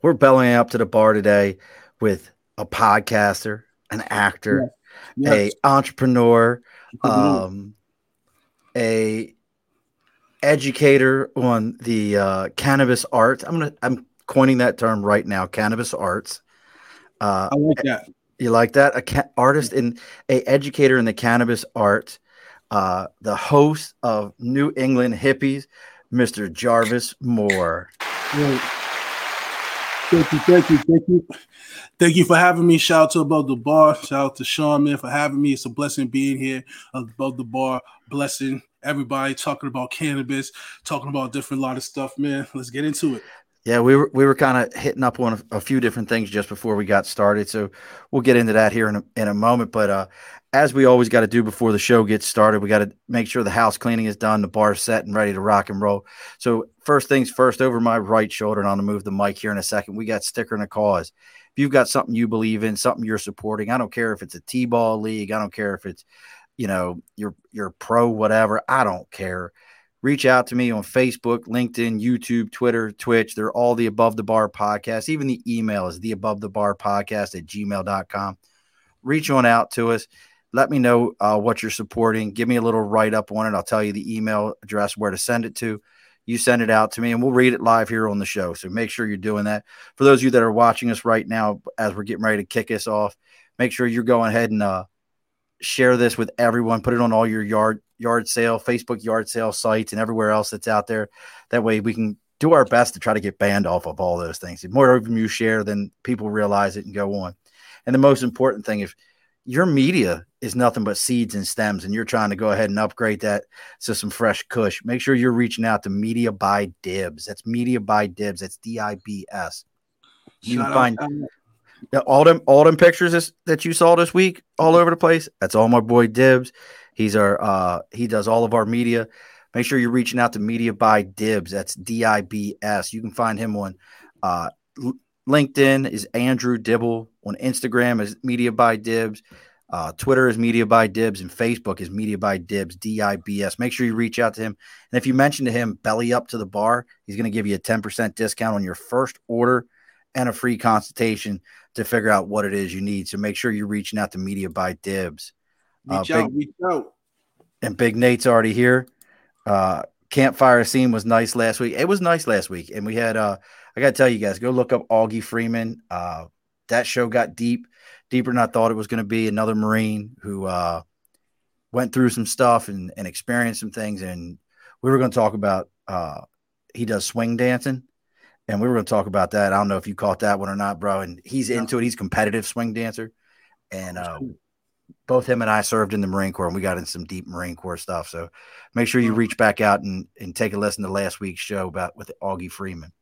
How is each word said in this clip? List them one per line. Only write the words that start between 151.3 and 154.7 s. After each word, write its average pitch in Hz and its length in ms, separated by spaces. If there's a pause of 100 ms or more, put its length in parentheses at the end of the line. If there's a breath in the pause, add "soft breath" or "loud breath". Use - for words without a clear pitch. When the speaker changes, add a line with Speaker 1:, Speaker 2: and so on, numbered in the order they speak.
Speaker 1:
to 117 100
figure 110 240
out 98 180
what 104 160
it 98 100
is 98 200
you 95 80
need. 98 260
So 101 100
make 101 200
sure 123 120
you're 104 180
reaching 104 300
out 101 140
to 95 60
Media 95 320
by 92 240